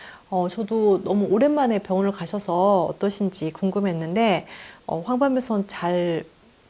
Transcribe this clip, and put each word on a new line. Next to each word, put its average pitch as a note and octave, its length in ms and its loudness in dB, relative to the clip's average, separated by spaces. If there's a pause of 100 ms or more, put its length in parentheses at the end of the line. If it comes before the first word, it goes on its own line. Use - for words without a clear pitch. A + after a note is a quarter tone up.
(300)
어, F3+ 180 0
저도 G#3 560 2
너무 G3+ 220 2
오랜만에 A#3 540 2
병원을 G3 320 0
가셔서 F#3 760 0
어떠신지 F#3+ 640 -2
궁금했는데, F#3 960 0 (400)
어, E3 180 -4
황반 B3+ 300 2
변성은 A3 320 -2
잘, F3 580 -2 (460)